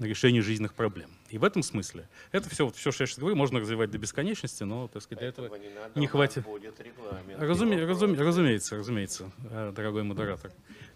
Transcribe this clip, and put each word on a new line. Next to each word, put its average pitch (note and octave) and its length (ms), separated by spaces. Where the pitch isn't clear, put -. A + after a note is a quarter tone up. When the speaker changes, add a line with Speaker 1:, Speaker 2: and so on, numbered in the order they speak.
Speaker 1:
решение A#2 380
жизненных G#2+ 320
проблем. G2 380
И A2 80
в A#2+ 80
этом F#3+ 180
смысле F2 460
это F#3+ 160
всё, - 160
вот A#2 120
всё, C#3 160
что - 100
я B2+ 40
сейчас - 120
говорю, F3 180
можно B2+ 240
развивать A2 300
до A2 80
бесконечности, D3+ 680
но, A2+ 240
так G#2 140
сказать, A2 160
для B2 100
этого B2 200
Speaker 2:
Поэтому G2+ 200
не G2+ 60
надо, A2 260
Speaker 1:
не - 0
Speaker 2:
у - 40
нас C3+ 60
Speaker 1:
хватит. C#3 340
Speaker 2:
будет G#2 360
регламент. G#2+ 600
Speaker 1:
Разуме-, F3+ 340
Speaker 2:
Его E3 120
Speaker 1:
разуме-, F#3 260
Speaker 2:
просто C#3+ 100
Speaker 1:
разумеется, D3+ 520
разумеется, G2+ 540
э, A2 260
дорогой G#2+ 260
модератор. G2+ 480